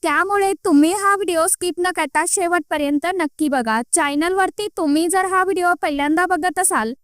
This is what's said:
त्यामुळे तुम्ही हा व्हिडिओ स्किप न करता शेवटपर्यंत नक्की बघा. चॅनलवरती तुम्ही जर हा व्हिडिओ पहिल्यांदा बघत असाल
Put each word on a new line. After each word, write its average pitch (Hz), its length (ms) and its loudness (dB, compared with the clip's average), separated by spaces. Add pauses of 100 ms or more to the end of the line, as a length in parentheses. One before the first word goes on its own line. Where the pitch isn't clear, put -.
त्यामुळे 392 500 0 (120)
तुम्ही 320 280 6
हा 403 220 2
व्हिडिओ 349 320 0
स्किप 359 300 -2
न 359 180 0
करता 311 320 0
शेवटपर्यंत 330 880 0
नक्की 311 360 -2
बघा. 233 320 0 (120)
चॅनलवरती 359 760 0 (100)
तुम्ही 320 300 0
जर 370 180 0
हा 381 180 0
व्हिडिओ 359 240 0 (140)
पहिल्यांदा 302 440 0
बघत 359 340 -2
असाल 240 340 -2 (100)